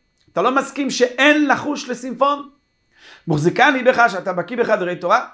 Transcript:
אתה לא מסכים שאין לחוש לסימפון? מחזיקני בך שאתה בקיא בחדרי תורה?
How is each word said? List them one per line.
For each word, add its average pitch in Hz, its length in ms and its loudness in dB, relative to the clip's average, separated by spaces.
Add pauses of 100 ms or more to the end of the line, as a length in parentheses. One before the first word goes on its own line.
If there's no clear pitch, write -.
(320)
אתה 139 100 -4
לא 233 100 2
מסכים 269 380 -4
שאין 277 580 2
לחוש 262 420 -2
לסימפון? 269 600 -2 (800)
מחזיקני 175 560 2
בך 233 240 4
שאתה 185 260 -4
בקיא 180 240 -6
בחדרי 185 380 0
תורה? 185 380 0